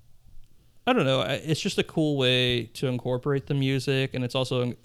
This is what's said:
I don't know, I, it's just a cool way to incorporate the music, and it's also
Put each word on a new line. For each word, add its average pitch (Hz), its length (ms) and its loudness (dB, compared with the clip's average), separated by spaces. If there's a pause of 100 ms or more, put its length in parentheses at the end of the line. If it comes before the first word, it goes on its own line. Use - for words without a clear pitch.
(840)
I 247 80 2
don't 202 120 4
know, 131 160 2
I, - 140 -2
it's 147 260 -2
just - 160 -2
a 185 60 2
cool 151 340 0
way 123 460 2 (100)
to - 140 -4
incorporate 127 600 -2
the 147 60 -2
music, 135 600 0
and 127 120 -2
it's 120 100 -6
also 127 380 0 (120)